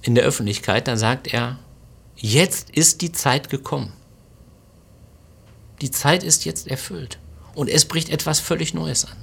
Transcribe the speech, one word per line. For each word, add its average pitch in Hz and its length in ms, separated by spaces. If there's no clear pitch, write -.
in 120 120
der 120 100
Öffentlichkeit, 110 640
dann 117 100
sagt 113 300
er, 120 300
„Jetzt 139 520
ist - 320
die 170 120
Zeit 139 360
gekommen. 135 440
Die 135 100
Zeit 175 320
ist 160 220
jetzt - 220
erfüllt 131 520
und 143 160
es 156 160
bricht 165 240
etwas 156 280
völlig 165 360
Neues 160 320
an.“ - 160